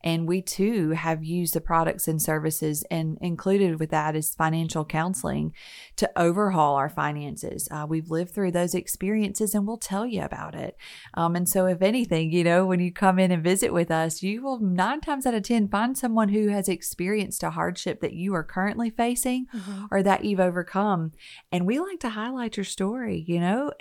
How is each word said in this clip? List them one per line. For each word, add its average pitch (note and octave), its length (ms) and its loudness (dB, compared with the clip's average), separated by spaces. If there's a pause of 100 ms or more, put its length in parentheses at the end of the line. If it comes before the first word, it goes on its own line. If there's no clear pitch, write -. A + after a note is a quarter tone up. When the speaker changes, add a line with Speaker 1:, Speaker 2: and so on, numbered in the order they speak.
Speaker 1:
and E3 240 0
we F#3 140 2
too F#3+ 500 0
have D#3+ 320 -2
used E3+ 300 0
the D#3+ 80 0
products E3 480 0
and D#3+ 140 0
services, D#3 680 0
and D#3+ 300 -2
included F3 580 2
with D#3 120 -2
that D#3 260 2
is D#3 180 -2
financial D#3+ 520 0
counseling, D#3 680 -2 (440)
to - 200 2
overhaul E3+ 600 4
our C#3 120 2
finances. D3 840 -6
Uh, D3+ 160 -6
we've D#3+ 240 -2
lived E3+ 220 -2
through F#3+ 200 0
those F3 220 0
experiences, G#3 800 -2
and G3+ 120 2
we'll A3+ 100 -6
tell G#3 300 -4
you G3+ 160 -4
about D3+ 320 -8
it. - 220 -8 (360)
Um, E3+ 240 2
and F3 100 0
so F#3 200 4
if F3+ 160 2
anything, F#3 500 2
you F3 120 4
know, F3 200 6
when F#3 160 2
you F3+ 120 0
come F#3 260 4
in F#3 140 6
and E3 180 2
visit - 220 2
with E3+ 180 2 (120)
us, E3 200 -4
you G3 220 -2
will C4 160 -4
nine G3+ 400 2
times C#4 260 -4
out A#3+ 120 2
of G3 40 0
ten G#3+ 260 2
find A#3 280 0
someone A3 340 2
who G#3+ 140 4 (120)
has G3 120 0
experienced F#3+ 720 -2
a E3 160 -2
hardship F3 420 -2
that - 120 -2 (100)
you G3 160 -2
are D3+ 60 -2 (120)
currently G#3 340 -2 (120)
facing B3 380 0 (140)
Speaker 2:
Mm-hmm. G3 380 -8
Speaker 1:
or G3 100 4
that F#3+ 220 4
you've F#3+ 240 2
overcome. F3+ 520 0 (520)
And F3+ 140 2
we A3 80 2 (120)
like F#4+ 140 -8
to A#3 100 -4 (100)
highlight A#3+ 360 -6
your G3 80 -2 (120)
story, G#3 400 -2 (160)
you E3+ 140 2
know, G#3+ 140 2 (200)